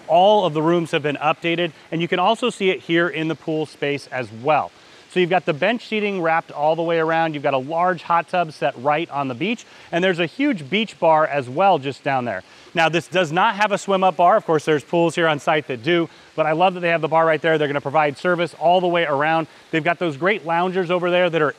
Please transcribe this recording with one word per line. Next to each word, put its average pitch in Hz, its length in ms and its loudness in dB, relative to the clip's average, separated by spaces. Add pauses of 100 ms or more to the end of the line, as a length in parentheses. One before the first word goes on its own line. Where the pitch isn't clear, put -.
All 190 360 4
of 156 80 -2
the 156 80 -2
rooms 170 300 0
have 160 100 -2
been 143 140 -2
updated, 170 560 -2 (220)
and 165 80 -2
you 170 80 -4
can 180 100 0
also 220 300 0
see 190 220 -2
it 135 100 -4
here 170 260 0
in 160 220 -4
the 160 60 -4
pool 156 300 -6
space 143 420 -6
as 127 260 -8
well. 120 360 0 (440)
So 180 60 0
you've 175 100 2
got 180 160 0
the 170 80 0
bench 196 320 -2
seating 202 380 -4
wrapped 165 280 -2
all 147 240 0
the 165 60 -2
way 170 160 0
around. 160 380 0
You've 139 80 -8
got 143 100 0
a 135 60 2
large 165 420 -2
hot 170 280 0
tub 175 220 -2
set 143 300 -4
right 151 300 0
on 139 160 -4
the 127 80 -8
beach, 196 280 -6 (280)
and 175 120 0
there's 185 140 2
a 175 80 0
huge 208 460 -4
beach 208 280 -4
bar 160 280 4
as 135 200 -4
well 170 300 2
just 135 260 -8
down 131 220 0
there. 95 160 -6 (340)
Now, 160 140 4
this 160 180 -2
does 175 240 0
not 196 240 2
have 202 160 0
a 196 60 0
swim 190 260 -2
up 185 120 4
bar. 180 200 4
Of - 100 0
course, 156 200 0
there's 151 180 2
pools 170 300 0
here 170 140 2
on 151 100 2
site 156 300 -2
that 120 160 -8
do, 165 260 0 (260)
but 156 120 0
I 156 60 0
love 180 200 2
that 180 60 -10
they 175 100 -2
have 165 120 0
the 156 60 -2
bar 160 160 2
right 156 160 2
there. 160 200 2
They're 151 80 0
gonna 143 140 -4
provide 147 360 0
service 175 380 -2
all 175 260 2
the 180 60 0
way 170 180 0
around. 151 400 0 (240)
They've 160 140 -2
got 170 160 0
those 160 180 -4
great 175 260 -2
loungers 175 460 -2
over 180 220 0
there 180 180 2
that 160 100 0
are 143 200 0